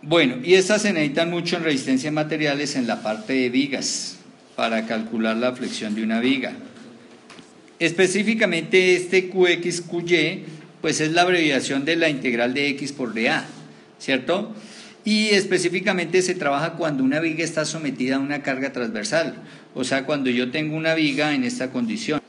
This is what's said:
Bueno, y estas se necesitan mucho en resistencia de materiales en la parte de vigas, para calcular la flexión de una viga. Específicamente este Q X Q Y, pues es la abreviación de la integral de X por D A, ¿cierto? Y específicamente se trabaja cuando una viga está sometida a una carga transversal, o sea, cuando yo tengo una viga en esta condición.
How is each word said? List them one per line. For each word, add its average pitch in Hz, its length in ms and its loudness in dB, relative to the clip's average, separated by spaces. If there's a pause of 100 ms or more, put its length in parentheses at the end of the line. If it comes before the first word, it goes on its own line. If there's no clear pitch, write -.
Bueno, 147 400 4
y 175 120 6
estas 190 280 6
se 208 100 2
necesitan 160 380 2
mucho 170 260 -2
en 170 80 -4
resistencia 131 440 0
de 151 60 -2
materiales 151 640 0
en 123 100 0
la 107 160 -2
parte 110 320 -4
de 127 160 2
vigas, - 680 -2 (380)
para 113 300 0
calcular 110 500 -2
la 123 180 0
flexión 110 400 -6
de 110 80 -4
una 113 180 0
viga. 131 320 0 (1300)
Específicamente 185 1160 4
este 180 340 2
Q 185 200 4
X 170 340 0
Q 170 180 -6
Y, 170 440 0 (360)
pues 151 200 0
es 156 120 0
la 175 100 4
abreviación 147 640 2
de 165 120 2
la 165 120 2
integral 123 460 0
de 143 160 0
X 135 220 -6
por 120 200 -6
D 113 160 0
A, 147 160 -2 (540)
¿cierto? 165 560 -2 (480)
Y 214 280 2
específicamente 185 920 2
se 185 140 0
trabaja 147 400 0
cuando 151 280 -2
una 139 180 2
viga 165 220 -2
está 156 220 -2
sometida 135 520 -2
a - 20 0
una 139 240 -4
carga 135 300 -4
transversal, 117 640 -2 (380)
o 139 100 -4
sea, 135 200 -2
cuando 143 240 0
yo 123 220 0
tengo 156 260 -4
una 160 180 0
viga 151 400 0
en 131 100 0
esta 123 260 -4
condición. 120 580 -2